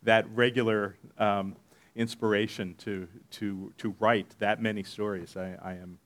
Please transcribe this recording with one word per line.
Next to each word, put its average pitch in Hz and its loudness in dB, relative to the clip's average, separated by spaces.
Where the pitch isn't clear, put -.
that 113 4
regular, 113 2
um, 101 2
inspiration 107 0
to, 95 -8
to, 98 -6
to 104 -4
write 110 2
that 107 0
many 107 -2
stories. 98 -6
I, 92 -8
I 92 -8
am 90 -16